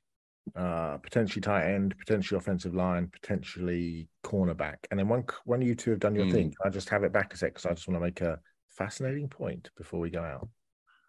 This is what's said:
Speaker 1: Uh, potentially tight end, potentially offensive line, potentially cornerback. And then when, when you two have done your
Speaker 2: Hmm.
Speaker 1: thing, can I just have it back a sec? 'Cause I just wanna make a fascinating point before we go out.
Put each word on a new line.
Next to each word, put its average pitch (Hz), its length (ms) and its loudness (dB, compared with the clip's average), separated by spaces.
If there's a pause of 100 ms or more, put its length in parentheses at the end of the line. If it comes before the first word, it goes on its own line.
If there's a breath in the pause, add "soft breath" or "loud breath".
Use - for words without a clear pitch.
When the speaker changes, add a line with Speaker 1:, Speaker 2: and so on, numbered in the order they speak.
(540)
Speaker 1:
Uh, 82 440 -2
potentially 107 420 0
tight 98 320 2
end, 98 240 2
potentially 101 400 0
offensive 90 380 -2
line, 90 360 2
potentially 87 960 -4 (140)
cornerback. 80 540 0 (140)
And 98 100 0
then 98 80 2
when, 120 160 2 (220)
when 120 160 2
you 123 120 4
two 123 160 0
have 104 100 2
done 104 140 4
your 101 120 4
Speaker 2:
Hmm. 92 60 4
Speaker 1:
thing, 90 180 6
can 95 180 -2
I - 0 -
just 95 220 -4
have 104 120 4
it 95 120 2
back 98 180 2
a - 60 -14
sec? 85 160 0
'Cause - 100 -14
I 85 80 0
just - 160 -6
wanna 87 120 0
make 87 200 -2
a 82 180 0 (300)
fascinating 135 600 -4
point - 460 -8
before 85 260 -8
we 85 100 -2
go 85 120 -4
out. 76 280 -8 (580)